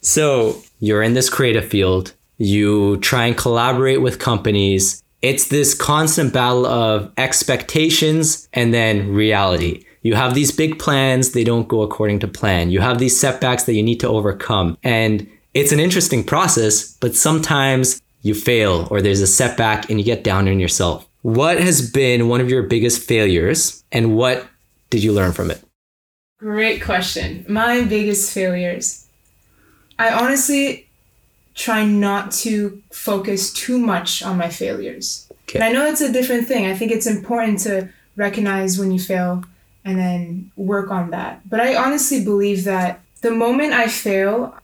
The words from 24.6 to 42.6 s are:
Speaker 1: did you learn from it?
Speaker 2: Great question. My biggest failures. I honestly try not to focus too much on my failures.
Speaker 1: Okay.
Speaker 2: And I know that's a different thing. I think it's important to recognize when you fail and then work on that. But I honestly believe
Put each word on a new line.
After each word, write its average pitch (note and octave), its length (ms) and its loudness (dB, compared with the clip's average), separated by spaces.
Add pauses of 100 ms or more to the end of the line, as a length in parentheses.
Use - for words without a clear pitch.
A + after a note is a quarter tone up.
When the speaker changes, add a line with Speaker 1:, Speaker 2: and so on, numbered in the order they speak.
Speaker 1:
did G#2+ 120 0
you G#2+ 100 2
learn F#2+ 200 2
from F2 180 -4
it? D#2+ 100 -8 (800)
Speaker 2:
Great G#3+ 460 -4
question. - 640 -4
My A#3+ 340 0
biggest G#3 500 -2
failures. F3+ 760 -4 (920)
I A3+ 120 2
honestly C4+ 760 0 (680)
try G#3+ 280 -2
not G3+ 460 0
to G#3 500 -4 (120)
focus G3 600 -4
too - 240 -4
much G3+ 460 -2
on F#3 160 -4
my E3+ 100 -2
failures. - 800 -8 (160)
Speaker 1:
Okay. - 160 -6
Speaker 2:
And A3 60 0
I A3+ 80 0
know C4+ 120 0
that's D4+ 160 0
a C4+ 120 0
different B3 340 0
thing. A3+ 200 0
I F#3+ 100 -4
think A3+ 160 -2
it's A3 160 -2
important A3 520 -2
to F#3+ 280 -4 (260)
recognize G3 640 -2
when F#3+ 140 -2
you F3+ 80 0
fail F3+ 420 -4 (420)
and F#3+ 140 -4
then F3 560 -4
work G3 380 -4
on F3 180 -4
that. - 400 -10
But A3 80 -2
I B3 160 0
honestly C4+ 480 0
believe G3+ 400 0